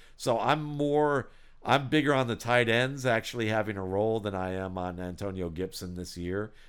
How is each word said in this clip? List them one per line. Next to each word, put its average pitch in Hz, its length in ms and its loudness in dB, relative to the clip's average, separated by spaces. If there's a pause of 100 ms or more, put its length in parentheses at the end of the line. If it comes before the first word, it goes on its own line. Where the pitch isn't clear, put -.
(160)
So 117 240 0
I'm 139 240 2
more, 147 680 2 (340)
I'm 131 260 2
bigger 147 240 4
on 131 140 2
the 117 80 -2
tight 120 340 2
ends 131 360 2
actually 113 420 0
having 107 300 0
a 95 60 -4
role 107 360 2
than 101 160 -4
I 92 180 -2
am 92 240 -4
on 90 220 -6
Antonio 90 500 -6
Gibson 90 460 -6
this 90 220 -10
year. 95 360 -4 (160)